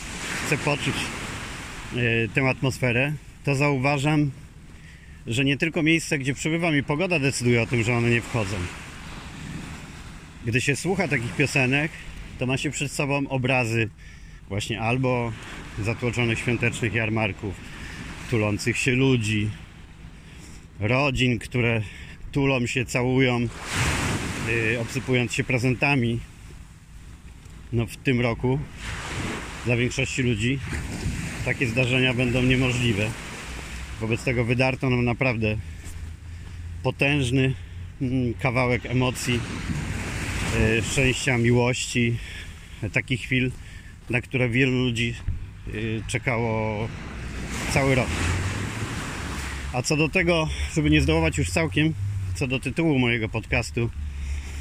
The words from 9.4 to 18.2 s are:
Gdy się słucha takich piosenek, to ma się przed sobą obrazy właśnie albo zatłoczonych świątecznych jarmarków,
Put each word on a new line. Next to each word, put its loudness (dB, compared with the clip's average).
Gdy 2
się 2
słucha 0
takich 0
piosenek, 2
to -2
ma 0
się -2
przed -4
sobą 0
obrazy 2
właśnie -2
albo 0
zatłoczonych 0
świątecznych 0
jarmarków, 0